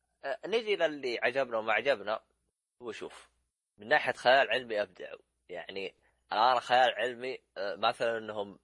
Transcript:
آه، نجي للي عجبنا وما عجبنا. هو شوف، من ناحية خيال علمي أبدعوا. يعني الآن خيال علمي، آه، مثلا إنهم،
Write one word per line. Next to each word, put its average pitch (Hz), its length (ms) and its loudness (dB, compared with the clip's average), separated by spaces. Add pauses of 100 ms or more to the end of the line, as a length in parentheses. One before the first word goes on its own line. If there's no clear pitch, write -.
(240)
آه، 139 220 -4
نجي 208 300 -2
للي 143 460 0
عجبنا 123 360 0
وما 110 140 0
عجبنا. 107 480 0 (600)
هو 117 100 -10
شوف، - 380 -14 (480)
من 104 100 -16
ناحية 139 240 2
خيال 127 380 4
علمي 113 320 -2
أبدعوا. 90 380 -10 (280)
يعني 90 460 -10 (380)
الآن 120 280 4
خيال 123 340 4
علمي، 123 440 -4 (180)
آه، 95 200 -4
مثلا 117 420 0
إنهم، 104 460 -8